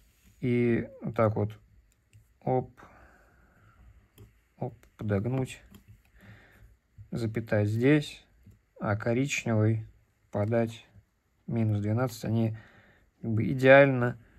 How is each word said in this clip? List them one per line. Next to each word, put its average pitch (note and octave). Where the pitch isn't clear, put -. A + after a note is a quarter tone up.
и A#2+
вот C3+
так A2
вот, G#2
оп, B2+
оп, B2
подогнуть, A#2
запитать A2+
здесь, C#3
а G#2
коричневый A2+
подать A2+
минус A2
двенадцать. A2+
Они A2
как A2+
бы G#2
идеально C3